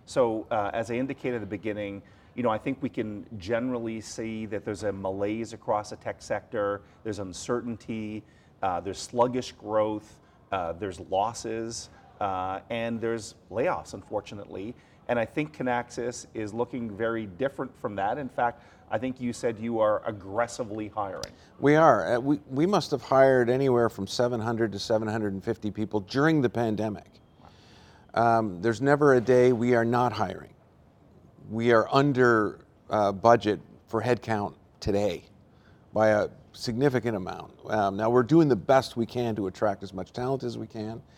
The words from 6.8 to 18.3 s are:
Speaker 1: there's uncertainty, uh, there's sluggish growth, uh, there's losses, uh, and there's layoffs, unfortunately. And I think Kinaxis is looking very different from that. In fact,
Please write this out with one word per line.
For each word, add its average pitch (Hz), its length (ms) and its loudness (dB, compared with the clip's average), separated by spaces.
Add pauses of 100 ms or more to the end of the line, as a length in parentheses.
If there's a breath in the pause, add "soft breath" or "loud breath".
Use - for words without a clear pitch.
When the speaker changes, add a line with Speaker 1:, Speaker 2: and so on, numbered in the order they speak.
Speaker 1:
there's 107 160 -6
uncertainty, 107 1040 -8 (400 soft breath)
uh, 90 160 0
there's 92 200 -8
sluggish 123 540 0
growth, 107 640 -2 (320 soft breath)
uh, 87 220 -2
there's 90 260 -8 (120)
losses, 113 800 -4 (320 loud breath)
uh, 95 380 -4 (100)
and 117 320 -4
there's 113 340 -6 (160)
layoffs, 117 420 -4
unfortunately. 101 800 -10 (360 soft breath)
And 120 100 2
I 110 60 0
think 151 300 -6
Kinaxis 120 800 -4
is 107 200 -8
looking 120 360 -6
very 113 360 -4
different 127 540 -6
from 104 160 -8
that. 104 220 -2
In 131 120 -8
fact, 120 320 -2 (280 loud breath)